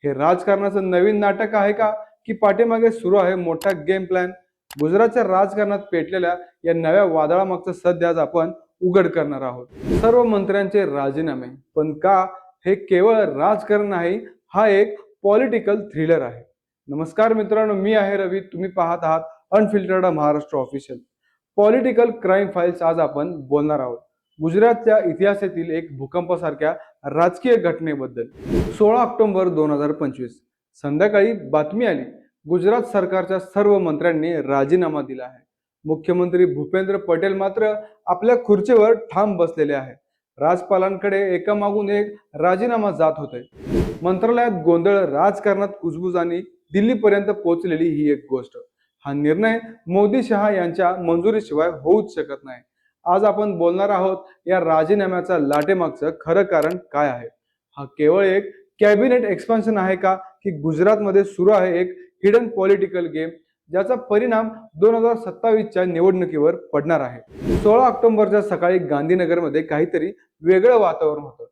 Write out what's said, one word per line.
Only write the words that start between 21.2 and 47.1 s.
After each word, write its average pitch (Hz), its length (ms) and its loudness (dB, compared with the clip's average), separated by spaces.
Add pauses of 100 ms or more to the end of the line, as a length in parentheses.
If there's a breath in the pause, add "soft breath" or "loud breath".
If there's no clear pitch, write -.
पॉलिटिकल 233 520 4 (120)
क्राईम 190 320 2
फाईल्स 175 280 -2
आज 165 180 0
आपण 147 320 -2 (160)
बोलणार 147 320 0
आहोत 123 180 -8 (400)
गुजरातच्या 214 680 2
इतिहासातील 180 680 -2
एक 160 280 -8
भूकंपासारख्या 165 760 -4 (400 loud breath)
राजकीय 175 420 2
घटनेबद्दल. 151 720 -4 (440)
सोळा 220 300 2
ऑक्टोबर 208 480 0
दोन 156 220 0
हजार 147 220 -2
पंचवीस, 131 460 -8 (460)
संध्याकाळी 202 480 2 (180)
बातमी 151 360 0
आली, 151 160 -2 (440 soft breath)
गुजरात 180 360 2
सरकारच्या 185 560 0
सर्व 202 400 2
मंत्र्यांनी 165 640 0
राजीनामा 147 600 0
दिला 127 220 -12
आहे. 127 140 -18 (460)
मुख्यमंत्री 180 600 0
भूपेंद्र 175 540 -2
पटेल 175 360 0
मात्र 196 380 -2 (340 loud breath)
आपल्या 208 380 2
खुर्चीवर 214 480 4 (200)
ठाम 196 240 0
बसलेले 160 380 -2
आहे. 131 200 -8 (440)
राजपालांकडे 190 840 0 (140)
एकामागून 202 560 -2
एक 208 240 -4 (220 loud breath)
राजीनामा 202 540 0
जात 160 260 0
होते. 127 320 -12 (540)
मंत्रालयात 208 600 0
गोंधळ, 175 420 2
राजकारणात 196 600 0 (140)
कुजबुज 175 340 -6
आणि 170 240 -2 (320)
दिल्लीपर्यंत 208 600 2